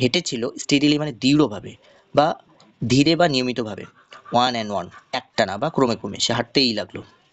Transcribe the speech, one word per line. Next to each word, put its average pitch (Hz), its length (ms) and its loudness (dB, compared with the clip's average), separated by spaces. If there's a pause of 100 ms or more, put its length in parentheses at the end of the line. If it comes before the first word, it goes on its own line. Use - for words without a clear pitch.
হেঁটেছিল, 127 460 -2
steadily 147 500 0
মানে 147 140 -6
দৃঢ়ভাবে 120 640 0 (380)
বা 151 260 2 (480)
ধীরে 143 280 4
বা 175 120 4
নিয়মিতভাবে, 123 560 -4 (480)
one 120 320 2
and 104 140 -6
one, 90 100 -8 (240)
একটানা 101 460 -2
বা 147 120 -4
ক্রমে 120 260 0
ক্রমে 98 240 -10
সে - 120 0
হাঁটতেই 120 420 0
লাগলো। 95 280 -8 (300)